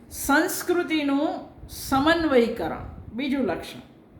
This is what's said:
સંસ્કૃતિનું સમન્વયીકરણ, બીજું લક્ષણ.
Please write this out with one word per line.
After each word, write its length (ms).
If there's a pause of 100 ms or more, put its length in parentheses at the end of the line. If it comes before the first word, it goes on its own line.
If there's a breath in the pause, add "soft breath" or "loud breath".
(120 loud breath)
સંસ્કૃતિનું 1200 (400)
સમન્વયીકરણ, 1080 (360)
બીજું 320
લક્ષણ. 340 (400)